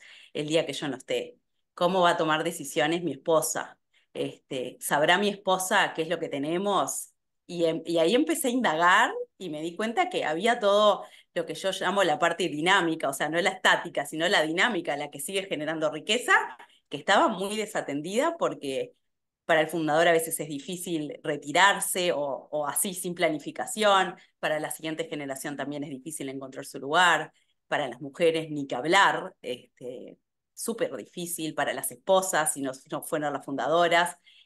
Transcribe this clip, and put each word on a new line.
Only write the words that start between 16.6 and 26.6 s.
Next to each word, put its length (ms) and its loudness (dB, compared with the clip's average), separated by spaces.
que 80 -8
estaba 320 4
muy 280 -4
desatendida 840 -2
porque 560 -4
para 180 4
el 60 -2
fundador 400 2
a 40 6
veces 280 0
es 80 -8
difícil 720 -6
retirarse 920 2
o, 380 -4
o 160 -4
así 280 -4
sin 200 -6
planificación, 1000 0
para 200 -2
la 100 -6
siguiente 360 -6
generación 500 -8
también 280 -6
es 60 -10
difícil 400 -10
encontrar 360 -12